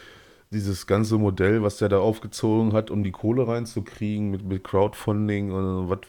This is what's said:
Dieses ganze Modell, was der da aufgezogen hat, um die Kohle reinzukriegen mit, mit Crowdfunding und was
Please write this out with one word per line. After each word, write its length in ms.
Dieses 340
ganze 320
Modell, 440
was 160
der 100
da 100
aufgezogen 760
hat, 180
um 120
die 100
Kohle 360
reinzukriegen 840
mit, 140
mit 200
Crowdfunding 880
und 380
was 180